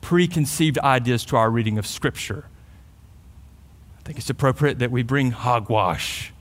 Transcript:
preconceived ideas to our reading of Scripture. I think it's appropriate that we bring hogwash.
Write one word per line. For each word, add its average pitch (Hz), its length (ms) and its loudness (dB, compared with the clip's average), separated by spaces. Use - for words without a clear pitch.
preconceived 165 760 0
ideas 123 480 2
to 135 100 0
our 113 140 4
reading 110 260 0
of 104 100 -4
Scripture. - 580 -6
I - 60 -20
think - 140 -12
it's - 120 -8
appropriate 139 480 2
that 123 140 0
we 127 100 0
bring 127 300 0
hogwash. 110 1080 -2